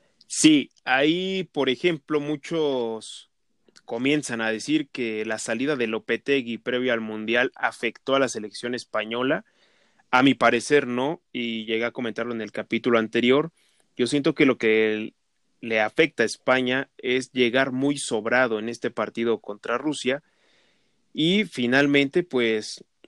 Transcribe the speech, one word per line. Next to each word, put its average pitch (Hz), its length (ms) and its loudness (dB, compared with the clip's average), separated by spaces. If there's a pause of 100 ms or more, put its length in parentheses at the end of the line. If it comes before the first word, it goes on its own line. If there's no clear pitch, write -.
(320)
Sí, 156 380 4 (140)
ahí, 170 680 0
por 131 180 0
ejemplo, 151 500 -2
muchos 143 1120 -6 (520)
comienzan 131 580 -2
a 110 100 -2
decir 143 380 -2
que 110 360 -6
la 110 140 -6
salida 131 360 -2
de 120 120 -2
Lopetegui 117 720 -2
previo 127 340 -2
al 113 80 -2
Mundial 113 540 -2
afectó 120 580 -4
a 135 60 4
la 131 80 2
selección 117 480 -8
española. 120 680 -4 (680)
A 127 100 6
mi 131 140 6
parecer 120 500 4
no, 127 460 -4
y 113 340 -6
llegué 113 200 -2
a 120 60 -4
comentarlo 120 400 -6
en 113 100 -6
el 104 100 -10
capítulo 113 480 0
anterior. 120 500 2 (480)
Yo 123 80 2
siento 147 300 2
que 151 100 4
lo 127 140 4
que 110 560 2 (460)
le 113 200 0
afecta 117 400 0
a 113 60 4
España 127 720 0
es 127 320 -2
llegar 127 400 2
muy 139 260 0
sobrado 113 600 0
en 110 100 -6
este 117 220 -6
partido 113 480 -2
contra 117 400 -6
Rusia, 139 420 -4 (880)
y 180 340 0
finalmente, 139 760 2
pues, 113 640 -2 (220)